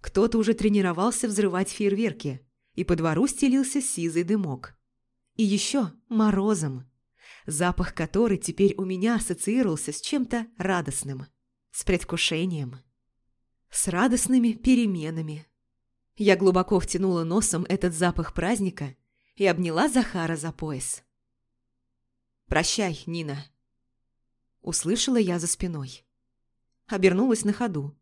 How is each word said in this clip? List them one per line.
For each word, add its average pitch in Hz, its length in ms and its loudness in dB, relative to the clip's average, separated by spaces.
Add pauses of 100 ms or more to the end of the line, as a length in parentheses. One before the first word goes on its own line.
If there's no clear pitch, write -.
Кто-то 233 360 0
уже 220 160 2
тренировался 202 720 0
взрывать 190 420 0
фейерверки, 202 760 -2 (280)
и - 100 -4
по 180 120 2
двору 165 320 2
стелился 269 540 2
сизый 170 420 -2
дымок. 170 520 -4 (600)
И 226 80 0
ещё 202 480 0 (180)
морозом, 196 800 0 (560)
запах 175 480 -2
который 190 440 0
теперь - 400 2
у 190 80 -4
меня 190 300 0
ассоциировался 202 760 -2
с - 100 -10
чем-то 240 460 -2 (100)
радостным, 139 680 -4 (440)
с - 120 -8
предвкушением, 165 920 -2 (920)
с - 180 -2
радостными 233 680 2
переменами. 160 960 0 (720)
Я 196 160 6
глубоко 185 440 4
втянула 175 440 0
носом 175 460 0
этот 180 240 0
запах 170 400 0
праздника 175 640 -2 (400)
и 202 100 0
обняла 175 420 2
Захара 190 480 0
за 160 160 -6
пояс. 151 520 -8 (1400)
«Прощай, 170 580 -2
Нина», 151 400 -8 (1160)
услышала 226 560 0
я 180 200 2
за 165 80 -4
спиной. 160 640 -6 (800)
Обернулась 202 560 4
на 202 100 0
ходу. 151 480 -4